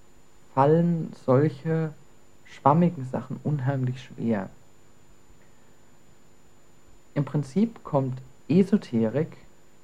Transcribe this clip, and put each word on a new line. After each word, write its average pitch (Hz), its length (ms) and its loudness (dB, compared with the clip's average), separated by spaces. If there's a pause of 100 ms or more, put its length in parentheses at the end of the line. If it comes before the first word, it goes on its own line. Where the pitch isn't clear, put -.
(540)
fallen 160 580 2 (120)
solche 151 680 0 (520)
schwammigen 151 680 2
Sachen - 320 -8
unheimlich 131 580 -2
schwer. 110 480 -6 (2750)
Im 143 100 0
Prinzip 190 580 -2
kommt 135 380 -2 (280)
Esoterik 151 880 2 (480)